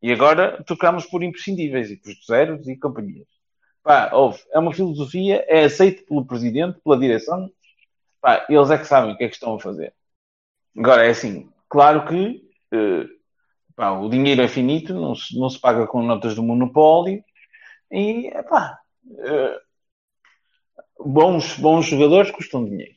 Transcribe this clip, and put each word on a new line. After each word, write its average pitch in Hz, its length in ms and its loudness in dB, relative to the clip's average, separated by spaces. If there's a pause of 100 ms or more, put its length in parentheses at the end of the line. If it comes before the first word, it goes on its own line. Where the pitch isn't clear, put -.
E 117 100 0
agora 156 520 2
trocamos 170 420 -2
por 175 160 -6
imprescindíveis 160 680 -6
e 98 40 -16
por 104 160 -20 (140)
zeros 143 420 0
e 131 80 -10
companhias. 113 500 -10 (580)
Pá, 139 280 2
ouve, 123 280 2 (120)
é 151 60 2
uma 165 140 0
filosofia, 180 760 -4
é 156 160 4
aceito 190 420 2
pelo 139 200 -4
presidente, 123 580 -4
pela 143 140 4
direção. 135 500 -2 (720)
Pá, 123 280 2
eles 143 220 4
é 151 80 2
que 143 60 -8
sabem 123 300 2
o - 20 -20
que 120 80 -4
é 117 40 -4
que - 60 -10
estão 117 200 -8
a 104 60 -12
fazer. 90 340 -12 (840)
Agora, 117 300 4
é 117 40 4
assim, 110 380 -4 (200)
claro 147 380 4
que, 190 360 -6 (300)
eh, 101 340 -2 (680)
pá, 101 160 -4
o 95 160 -6
dinheiro 131 340 2
é 120 60 2
finito, 151 440 -4
não 160 220 -6
se, - 240 -14
não 127 100 -2
se 127 120 -12
paga 117 260 2
com 123 160 -4
notas 113 320 -4
do 113 80 -6
monopólio. 156 800 2 (680)
E, 214 380 -4
epá, - 500 -4 (400)
eh, 135 420 -4 (1400)
bons, 156 580 2
bons 156 280 4
jogadores 160 440 4
custam - 340 -8
dinheiro. 101 320 -12